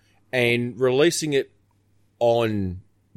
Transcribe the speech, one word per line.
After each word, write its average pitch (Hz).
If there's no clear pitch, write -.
And 120
releasing 147
it -
on 110